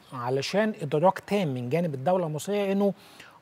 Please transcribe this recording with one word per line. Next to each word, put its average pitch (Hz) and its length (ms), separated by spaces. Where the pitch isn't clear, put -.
علشان 139 680
إدراك 156 380
تام 202 280
من 127 220
جانب 165 240
الدولة 175 320
المصرية 190 460
إنه 196 220